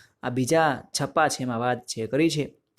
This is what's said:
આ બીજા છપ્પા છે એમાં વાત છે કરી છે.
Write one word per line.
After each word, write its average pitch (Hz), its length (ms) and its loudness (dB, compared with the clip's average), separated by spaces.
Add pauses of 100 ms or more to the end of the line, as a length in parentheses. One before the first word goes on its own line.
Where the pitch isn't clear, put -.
(240)
આ 127 60 -4
બીજા 131 540 2 (180)
છપ્પા 147 260 2
છે 139 160 -4
એમાં 120 160 -4
વાત 120 260 -2
છે 110 220 -6
કરી 156 220 2
છે. 147 260 -4 (240)